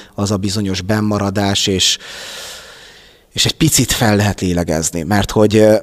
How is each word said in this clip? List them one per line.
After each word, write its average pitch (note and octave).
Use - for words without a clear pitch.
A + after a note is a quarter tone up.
az G2+
a G#2+
bizonyos G2
bennmaradás, G2+
és, F#2+
és B2
egy -
picit C#3
fel G#2+
lehet G2+
lélegezni, E2+
mert G2
hogy, G#2+
ö, G#2+